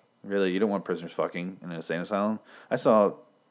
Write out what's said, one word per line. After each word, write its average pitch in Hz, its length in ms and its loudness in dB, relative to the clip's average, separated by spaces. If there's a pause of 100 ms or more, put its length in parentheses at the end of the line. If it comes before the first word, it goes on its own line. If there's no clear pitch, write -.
(220)
Really, 98 300 0
you 95 60 0
don't 104 120 0
want 98 160 -4
prisoners 85 260 -6
fucking 87 500 -6
in 85 60 -12
an 85 80 -8
insane 82 240 -6
asylum. 104 380 -2 (320)
I 123 60 -2
saw 107 360 6 (380)